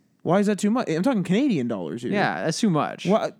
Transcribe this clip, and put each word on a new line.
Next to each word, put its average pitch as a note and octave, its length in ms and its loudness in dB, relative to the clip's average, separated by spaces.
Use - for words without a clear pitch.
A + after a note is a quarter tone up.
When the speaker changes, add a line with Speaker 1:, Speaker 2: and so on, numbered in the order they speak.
Speaker 1:
Why F3 180 4
is G3+ 60 2
that G3+ 120 0
too G#3 120 0
much? A#3+ 180 -2
I'm D#3+ 140 0
talking A3 220 2
Canadian F#3 440 0
dollars G2 340 -6
here. B2+ 100 -4
Speaker 2:
Yeah, A2+ 320 0
that's D#3+ 160 -2
too A3 100 2
much. C3+ 360 -2
Speaker 1:
Wha-, F3 340 2